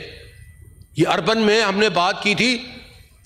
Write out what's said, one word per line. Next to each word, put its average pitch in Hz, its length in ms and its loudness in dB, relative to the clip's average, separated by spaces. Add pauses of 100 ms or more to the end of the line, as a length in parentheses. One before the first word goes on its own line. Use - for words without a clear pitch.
(960)
ये 151 60 4
अर्बन 185 340 0
में 220 240 4
हमने 208 280 2
बात 180 340 0
की 202 120 0
थी 240 380 -2 (520)